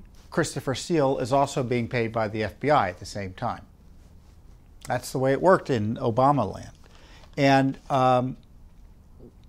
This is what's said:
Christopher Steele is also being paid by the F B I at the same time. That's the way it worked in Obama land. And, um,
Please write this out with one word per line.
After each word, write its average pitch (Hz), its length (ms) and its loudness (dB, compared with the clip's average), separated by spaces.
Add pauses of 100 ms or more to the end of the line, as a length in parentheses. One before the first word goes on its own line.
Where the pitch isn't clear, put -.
(300)
Christopher 139 460 -4
Steele 135 440 0
is 123 120 -4
also 139 320 2
being 117 240 -2
paid 113 240 -2
by 113 160 -2
the 110 160 -4
F 98 160 -6
B 135 100 -2
I 120 200 2
at 87 100 -10
the 92 60 -16
same 95 280 -10
time. 95 280 -8 (1200)
That's - 280 -6
the 147 40 -6
way 131 140 2
it 135 100 0
worked 180 280 4
in 113 260 0
Obama 127 580 2
land. 95 180 -16 (640)
And, 135 420 4 (100)
um, 127 460 2 (1120)